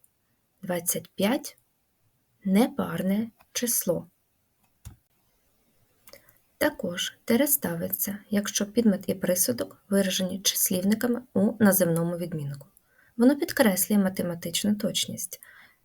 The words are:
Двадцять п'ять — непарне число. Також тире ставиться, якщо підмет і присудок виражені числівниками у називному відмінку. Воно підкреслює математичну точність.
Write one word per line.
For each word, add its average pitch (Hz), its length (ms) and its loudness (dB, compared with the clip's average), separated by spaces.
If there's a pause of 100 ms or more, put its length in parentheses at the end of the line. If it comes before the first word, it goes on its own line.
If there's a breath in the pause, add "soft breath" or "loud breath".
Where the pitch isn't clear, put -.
(640)
Двадцять 175 520 -4
п'ять — 226 440 -2 (840)
непарне 196 840 0 (220)
число. 180 540 -2 (2500 loud breath)
Також 202 680 -4
тире 247 220 2
ставиться, 190 720 -4 (120)
якщо 202 360 0
підмет 214 400 2
і 190 80 0
присудок - 760 -2
виражені 190 520 0
числівниками 208 840 0 (100)
у 214 320 2
називному 170 520 2
відмінку. 151 500 -8 (500 soft breath)
Воно 254 200 6
підкреслює 214 640 2
математичну 185 760 -2
точність. - 680 -6 (440 loud breath)